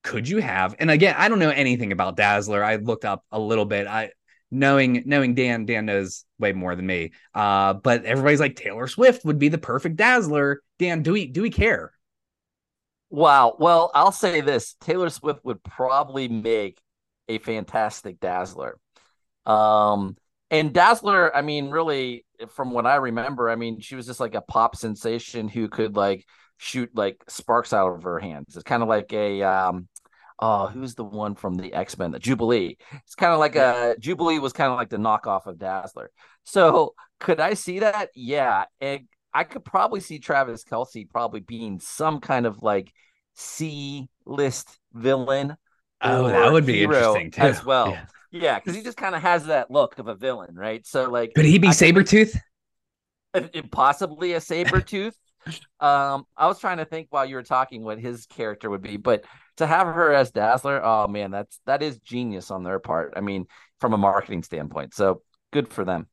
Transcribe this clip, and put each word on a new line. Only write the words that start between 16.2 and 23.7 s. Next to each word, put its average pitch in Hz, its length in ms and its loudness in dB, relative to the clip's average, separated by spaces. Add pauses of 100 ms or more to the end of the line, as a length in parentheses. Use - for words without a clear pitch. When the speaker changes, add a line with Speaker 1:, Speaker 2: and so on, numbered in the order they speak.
Speaker 2:
make 110 520 -2 (480)
a 110 100 -4
fantastic 110 840 -6
Dazzler. 90 580 -6 (680)
Um, 104 720 4 (340)
and 151 240 2
Dazzler, 190 600 4
I 143 80 2
mean, 147 280 -4
really, 139 540 -2 (260)
from 127 220 -6
what 120 140 0
I 139 100 4
remember, 120 540 -2
I 113 60 -2
mean, 113 240 -8